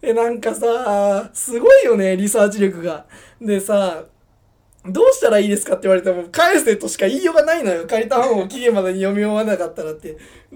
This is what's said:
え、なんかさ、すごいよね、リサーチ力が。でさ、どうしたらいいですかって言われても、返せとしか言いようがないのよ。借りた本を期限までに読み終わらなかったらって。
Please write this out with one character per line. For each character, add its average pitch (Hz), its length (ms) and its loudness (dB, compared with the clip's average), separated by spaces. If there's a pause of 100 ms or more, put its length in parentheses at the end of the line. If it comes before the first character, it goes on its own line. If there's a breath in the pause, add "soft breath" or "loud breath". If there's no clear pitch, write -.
え、 226 120 -2
な 233 160 0
ん 233 120 -6
か 220 140 -4
さ、 214 800 -2
す 233 240 -6
ご 523 220 8
い 494 40 2
よ 233 120 2
ね、 190 200 0
リ 196 120 -2
サ 208 140 2
ー 208 60 6
チ 208 120 -6
力 180 220 -2
が。 165 240 -8 (340 loud breath)
で 208 180 -2
さ、 190 460 -2 (800)
ど 185 180 -2
う 523 100 8
し - 80 -6
た - 100 2
ら 208 100 4
い 208 60 0
い - 20 -2
で 202 80 0
す - 100 -6
か - 60 -8
っ 185 40 2
て 185 120 -2
言 - 20 6
わ 190 60 4
れ 180 60 0
て 185 100 0
も、 175 180 -8
返 349 300 2
せ 220 160 0
と - 100 -8
し - 100 -10
か 196 120 0
言 262 80 -2
い 370 80 -2
よ 330 80 0
う - 20 -4
が 302 100 4
な 320 120 0
い 311 80 -4
の 196 80 0
よ。 165 160 -6
借 226 160 -2
り 214 40 -6
た 247 140 0
本 226 200 0
を 185 40 -8
期 240 140 -12
限 240 120 2
ま 202 100 0
で 185 100 -2
に 190 80 -6
読 190 120 -2
み 208 120 -2
終 214 100 -2
わ 214 80 0
ら 208 160 -2
な - 0 -
か 175 80 -4
っ 165 80 -12
た - 80 -10
ら 156 80 -8
っ 156 60 -10
て。 156 200 -16 (400 loud breath)